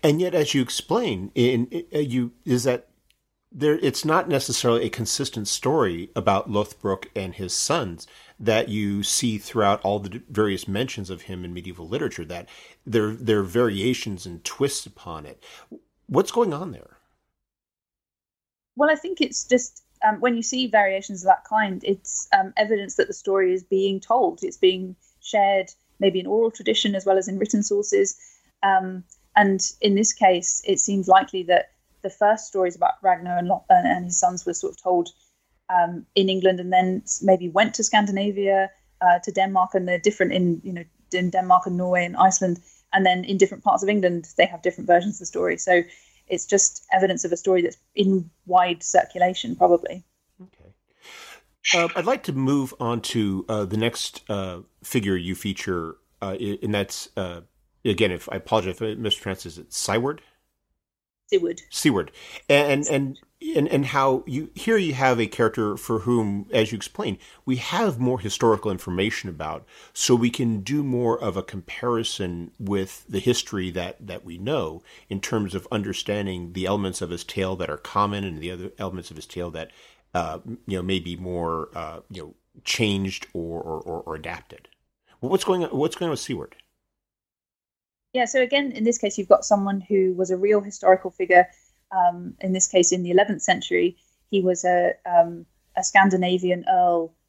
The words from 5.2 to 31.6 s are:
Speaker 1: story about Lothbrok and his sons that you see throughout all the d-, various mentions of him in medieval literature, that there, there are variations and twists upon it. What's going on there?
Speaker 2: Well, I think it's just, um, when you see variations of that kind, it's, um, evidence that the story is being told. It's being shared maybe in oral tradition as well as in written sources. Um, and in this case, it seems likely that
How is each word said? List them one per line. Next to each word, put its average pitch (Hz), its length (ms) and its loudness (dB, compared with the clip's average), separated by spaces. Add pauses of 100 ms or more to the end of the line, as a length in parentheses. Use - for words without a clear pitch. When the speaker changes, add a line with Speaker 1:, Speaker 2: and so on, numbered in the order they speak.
Speaker 1:
story 104 680 -2
about 101 360 0
Lothbrok 101 640 -4
and 95 180 -8
his 92 200 -8
sons 107 520 -4 (340)
that 110 280 2
you 101 360 -2
see 110 340 -2
throughout 101 460 2
all 101 160 0
the 101 100 -10
d-, 117 180 -14
various 104 400 -2
mentions 101 420 -6
of 90 120 -12
him 90 240 -12
in 87 80 -12
medieval 87 340 -14
literature, 113 380 -6
that 85 240 -14 (360)
there, 107 260 2
there 110 280 0
are 98 40 0
variations 104 840 -2
and 87 180 -14
twists - 420 -4
upon - 400 -14
it. - 160 -20 (680)
What's 190 240 2
going 233 200 2
on 165 200 -8
there? - 260 -18 (1800)
Speaker 2:
Well, 294 140 4
I 311 60 4
think 339 260 -6
it's - 240 -2
just, - 380 0 (220)
um, 214 140 2
when 240 160 2
you 233 60 -4
see 254 260 -4
variations 196 560 0
of 185 40 0
that - 200 4
kind, 208 380 0
it's, - 420 -4 (100)
um, 190 200 0
evidence 208 380 0
that - 120 2
the 202 60 -8
story 190 400 2
is 185 100 -2
being 196 380 0
told. 196 420 0
It's - 140 -8
being 185 380 2 (260)
shared 196 480 2 (300)
maybe 190 200 2
in 185 80 -6
oral 226 240 2
tradition 214 440 0
as 190 100 -4
well 190 140 6
as 190 100 -4
in 196 80 -4
written 208 260 0
sources. 202 540 2 (460)
Um, 185 400 2 (320)
and 196 260 6 (180)
in 202 160 4
this 220 160 4
case, 180 540 2
it 190 140 0
seems 196 280 0
likely 190 360 4
that 175 260 2 (320)